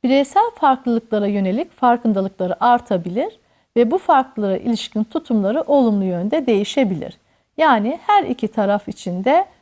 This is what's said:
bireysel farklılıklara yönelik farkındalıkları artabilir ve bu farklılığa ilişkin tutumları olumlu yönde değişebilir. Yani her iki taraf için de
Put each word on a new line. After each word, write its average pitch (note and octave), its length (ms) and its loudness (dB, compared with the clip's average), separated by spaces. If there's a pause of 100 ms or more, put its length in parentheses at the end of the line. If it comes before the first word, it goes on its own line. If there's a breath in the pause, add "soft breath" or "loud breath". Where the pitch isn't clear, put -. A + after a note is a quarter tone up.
bireysel C#4 520 2
farklılıklara A#3 720 0
yönelik G3+ 440 -2
farkındalıkları G3+ 920 0
artabilir A#3+ 760 -2 (360)
ve A#3 160 2
bu F4 60 0
farklılığa C4 600 0
ilişkin A3 460 -4
tutumları A3+ 580 -2
olumlu A#3 420 2
yönde F#3+ 420 -2
değişebilir. G3+ 720 -2 (400)
Yani C4+ 500 0
her G4+ 160 2
iki B3 240 -4
taraf G3+ 400 -2
için F#3 360 -8
de D#4 220 2 (160)